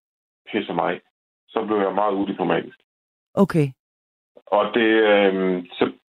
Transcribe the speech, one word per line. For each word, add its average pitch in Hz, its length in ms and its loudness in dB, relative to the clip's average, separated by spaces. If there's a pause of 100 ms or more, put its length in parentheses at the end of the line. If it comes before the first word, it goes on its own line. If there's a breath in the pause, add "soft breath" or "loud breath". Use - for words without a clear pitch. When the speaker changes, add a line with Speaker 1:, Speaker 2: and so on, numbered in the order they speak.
(520)
Speaker 1:
pisser 101 220 -4
mig 85 200 0
af, - 60 -10 (480)
så 110 160 -6
bliver 104 180 0
jeg 95 120 0
meget 101 200 0
udiplomatisk. 92 640 -2 (560)
Speaker 2:
Okay. 175 320 2 (800)
Speaker 1:
Og 104 280 0
det, 113 160 2 (240)
øhm, 95 520 0
så, - 260 -4 (160)